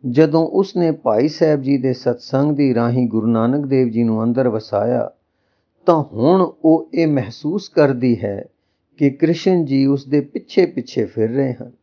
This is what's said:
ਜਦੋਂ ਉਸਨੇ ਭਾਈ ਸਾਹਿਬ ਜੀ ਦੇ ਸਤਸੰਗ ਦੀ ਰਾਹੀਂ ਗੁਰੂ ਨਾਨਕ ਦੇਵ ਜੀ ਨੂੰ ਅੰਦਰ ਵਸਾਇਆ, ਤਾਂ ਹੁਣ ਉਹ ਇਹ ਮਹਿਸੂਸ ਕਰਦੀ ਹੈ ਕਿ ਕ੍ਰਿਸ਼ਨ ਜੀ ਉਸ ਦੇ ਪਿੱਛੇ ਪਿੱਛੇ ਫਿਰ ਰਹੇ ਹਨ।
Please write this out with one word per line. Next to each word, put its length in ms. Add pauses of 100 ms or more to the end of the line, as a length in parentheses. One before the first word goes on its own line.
(100)
ਜਦੋਂ 380
ਉਸਨੇ 440
ਭਾਈ 360
ਸਾਹਿਬ 340
ਜੀ 160
ਦੇ 140
ਸਤਸੰਗ 640
ਦੀ 180
ਰਾਹੀਂ 340
ਗੁਰੂ 180
ਨਾਨਕ 400
ਦੇਵ 220
ਜੀ 160
ਨੂੰ 200
ਅੰਦਰ 240
ਵਸਾਇਆ, 600 (760)
ਤਾਂ 260
ਹੁਣ 400 (120)
ਉਹ 300
ਇਹ 120
ਮਹਿਸੂਸ 640
ਕਰਦੀ 560
ਹੈ 200 (520)
ਕਿ 140
ਕ੍ਰਿਸ਼ਨ 540
ਜੀ 220
ਉਸ 200
ਦੇ 140
ਪਿੱਛੇ 460
ਪਿੱਛੇ 380
ਫਿਰ 260
ਰਹੇ 220
ਹਨ। 200 (100)